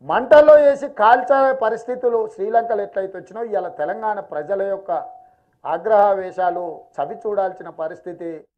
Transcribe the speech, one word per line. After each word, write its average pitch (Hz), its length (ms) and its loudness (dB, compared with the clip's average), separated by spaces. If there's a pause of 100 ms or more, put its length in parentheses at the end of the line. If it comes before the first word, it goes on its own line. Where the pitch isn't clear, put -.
మంటల్లో 254 520 6
వేసి 285 340 4
కాల్చే 262 640 2
పరిస్థితులు 233 840 -2
శ్రీలంకలో 220 480 -2
ఎట్లయితే 190 340 -8
వచ్చినాయో, 208 280 -12
ఇవాళ 202 220 -4
తెలంగాణ 202 520 -6
ప్రజల 190 420 -6
యొక్క 196 300 -6 (760)
ఆగ్రహావేశాలు 180 1120 0 (220)
చవి 160 140 -8
చూడాల్సిన 190 540 -6
పరిస్థితి. 165 720 -12 (140)